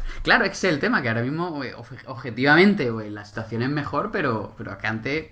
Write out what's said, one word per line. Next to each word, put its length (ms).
Claro, 240
ese 220
es 60
el 60
tema, 220
que 60
ahora 140
mismo, 400
eh, 140
obje-, 300
objetivamente, 840
pues, 220
la 140
situación 360
es 80
mejor, 400
pero, 460
pero 220
que 80
antes 460